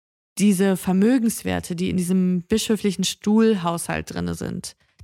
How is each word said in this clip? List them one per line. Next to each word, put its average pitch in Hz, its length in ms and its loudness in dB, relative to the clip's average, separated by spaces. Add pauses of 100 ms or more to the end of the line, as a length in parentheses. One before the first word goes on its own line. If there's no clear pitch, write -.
(380)
diese 196 380 4
Vermögenswerte, 190 1000 0
die 180 160 -2
in - 60 -2
diesem 180 460 0
bischöflichen 208 640 -2
Stuhlhaushalt 208 1120 0
drinne 170 200 -2
sind. - 420 -8 (280)